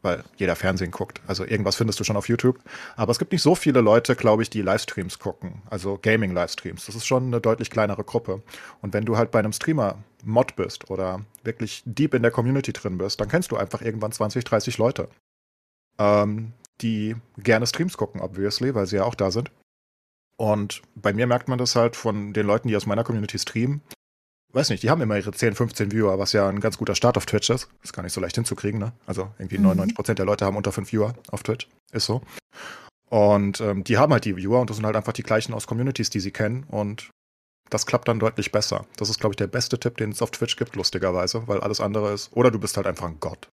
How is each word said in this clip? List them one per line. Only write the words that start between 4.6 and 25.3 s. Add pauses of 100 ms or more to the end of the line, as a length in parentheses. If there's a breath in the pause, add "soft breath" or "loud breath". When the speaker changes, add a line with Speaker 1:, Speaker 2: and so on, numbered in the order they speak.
Speaker 1:
Livestreams
gucken.
Also
Gaming-Livestreams.
Das
ist
schon
eine
deutlich
kleinere
Gruppe. (420 loud breath)
Und
wenn
du
halt
bei
einem
Streamer (280)
Mod
bist
oder (200)
wirklich
deep
in
der
Community
drin
bist,
dann
kennst
du
einfach
irgendwann
zwanzig,
dreißig
Leute, (920)
ähm, (280)
die (200)
gerne
Streams
gucken,
obviously,
weil
sie
ja
auch
da
sind. (840)
Und (120)
bei
mir
merkt
man
das
halt
von
den
Leuten,
die
aus
meiner
Community
streamen. (720)
Weiß
nicht,
die
haben
immer
ihre